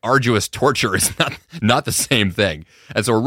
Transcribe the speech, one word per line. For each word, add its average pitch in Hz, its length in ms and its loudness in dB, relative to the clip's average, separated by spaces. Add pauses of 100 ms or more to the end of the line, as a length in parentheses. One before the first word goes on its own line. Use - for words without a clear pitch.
arduous 120 460 2
<laughs> - 0 -
torture 180 480 0
is - 200 -2
not, 143 220 -4 (240)
not 120 220 2
the 131 80 -4
same 104 400 0
thing. 82 320 -2 (280)
And 110 140 -2
so 120 60 2
we're 110 140 4